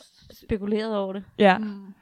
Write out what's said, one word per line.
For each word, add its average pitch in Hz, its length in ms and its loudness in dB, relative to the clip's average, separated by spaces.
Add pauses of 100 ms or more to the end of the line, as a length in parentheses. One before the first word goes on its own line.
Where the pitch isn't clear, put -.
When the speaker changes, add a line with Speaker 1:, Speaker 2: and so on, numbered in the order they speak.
(440)
Speaker 1:
spekuleret 214 520 -4
over 190 160 -4
det. 196 120 -10 (140)
Speaker 2:
Ja. 190 200 6
Speaker 3:
Mm. 202 440 -12